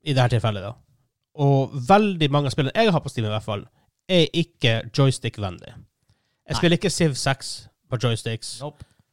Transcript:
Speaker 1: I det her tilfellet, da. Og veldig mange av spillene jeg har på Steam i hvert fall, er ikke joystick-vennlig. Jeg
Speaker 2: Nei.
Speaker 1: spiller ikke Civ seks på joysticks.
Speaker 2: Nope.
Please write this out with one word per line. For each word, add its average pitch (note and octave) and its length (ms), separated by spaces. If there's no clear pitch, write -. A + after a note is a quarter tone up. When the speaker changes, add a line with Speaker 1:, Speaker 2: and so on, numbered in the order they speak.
Speaker 1:
I D3 80
det B2+ 80
her A#2+ 80
tilfellet, G#2+ 340
da. G2+ 100
Og C#3 380
veldig F3 580
mange C#3+ 180
av - 60
spillene C3 200
jeg A3 160
har D#3+ 120
på C#3 80
Steam A2 160
i G#2+ 60
hvert G#2+ 120
fall, G#2 200
er F3+ 240
ikke A#2 640
joystick-vennlig. A2+ 800
Jeg - 80
Speaker 2:
Nei. - 20
Speaker 1:
spiller E3+ 200
ikke G3+ 140
Civ D#3 240
seks - 520
på B2 100
joysticks. A2+ 600
Speaker 2:
Nope. D3 240